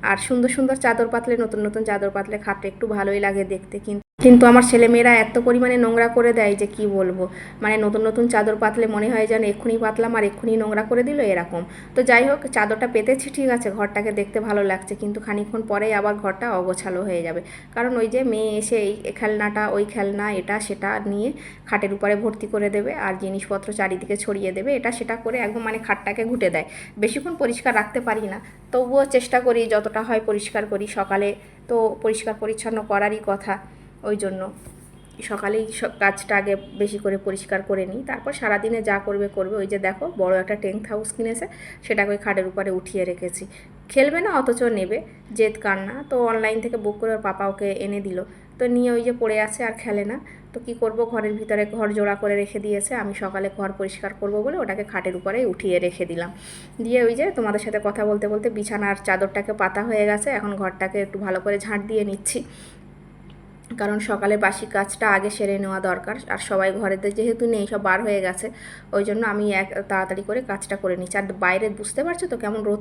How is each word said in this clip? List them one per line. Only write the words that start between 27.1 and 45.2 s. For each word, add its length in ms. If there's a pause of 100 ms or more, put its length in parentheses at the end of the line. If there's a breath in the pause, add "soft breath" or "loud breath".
পরিষ্কার 380
রাখতে 260
পারি 260
না, 120 (320 loud breath)
তবুও 360
চেষ্টা 340
করি, 280
যতটা 340
হয় 240
পরিষ্কার 400
করি। 220
সকালে 400 (380 loud breath)
তো 100 (260)
পরিষ্কার 380
পরিচ্ছন্ন 380 (100)
করারই 380
কথা, 280 (500 loud breath)
ওই 120
জন্য 260 (800 loud breath)
সকালেই 500
সব 260
কাজটা 380
আগে 180 (240)
বেশি 200
করে 200
পরিষ্কার 440
করে 240
নিই, 200
তারপর 260
সারাদিনে 500
যা 160
করবে 300
করবে। 280
ওই 160
যে 60
দেখো, 260 (140)
বড় 220
একটা 160
টেন্ট 320
হাউস 240
কিনেছে, 340 (360 loud breath)
সেটাকে 280
ওই 140
খাটের 220
উপরে 240
উঠিয়ে 340
রেখেছি। 400 (440 loud breath)
খেলবে 320
না, 160
অথচ 240 (180)
নেবে, 200 (360 loud breath)